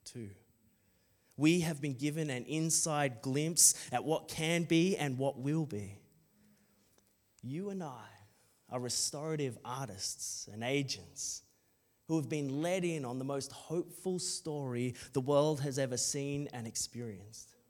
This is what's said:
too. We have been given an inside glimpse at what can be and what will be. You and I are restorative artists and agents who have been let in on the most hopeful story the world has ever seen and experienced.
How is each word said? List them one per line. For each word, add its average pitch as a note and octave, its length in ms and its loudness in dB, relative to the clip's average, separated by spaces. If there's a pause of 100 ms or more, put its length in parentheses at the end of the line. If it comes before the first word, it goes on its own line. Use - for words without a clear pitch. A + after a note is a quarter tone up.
too. A2+ 260 -10 (1080)
We E3 240 8
have D#3+ 200 0
been C#3+ 120 0
given D3 360 0
an B2 160 -2
inside D3 760 2
glimpse D3+ 520 6 (180)
at B2 120 0
what D3+ 240 0
can E3 380 2
be E3+ 320 4
and C3+ 200 0
what C3+ 220 0
will D3 260 0
be. G2+ 320 -8 (1400)
You D#3+ 280 -6
and F#3+ 120 -6
I B2+ 240 -10 (640)
are B2+ 120 -4
restorative C#3+ 840 -2
artists A#2+ 880 -6
and G#2+ 100 -8
agents - 800 -2 (680)
who D#3+ 100 2
have C3+ 120 -2
been C#3+ 320 -2
let F3+ 220 0
in D#3+ 220 -2
on B2 120 -4
the C3 80 -4
most C#3 280 -4
hopeful F3+ 680 -4
story B2+ 760 -2 (200)
the C3+ 80 4
world C#3+ 400 6
has C#3+ 180 -2
ever B2+ 180 0
seen C#3+ 560 -2
and A#2 140 -6
experienced. A2 880 -10 (140)